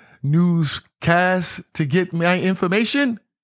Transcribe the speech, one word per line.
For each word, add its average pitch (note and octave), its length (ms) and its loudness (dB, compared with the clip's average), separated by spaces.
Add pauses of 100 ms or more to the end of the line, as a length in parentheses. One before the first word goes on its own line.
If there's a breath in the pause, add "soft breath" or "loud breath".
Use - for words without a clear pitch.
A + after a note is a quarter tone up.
(240 loud breath)
newscast E3+ 1400 0 (120)
to D#3+ 120 -2
get F3+ 280 0
my E3+ 260 0
information. A#3 800 0 (240)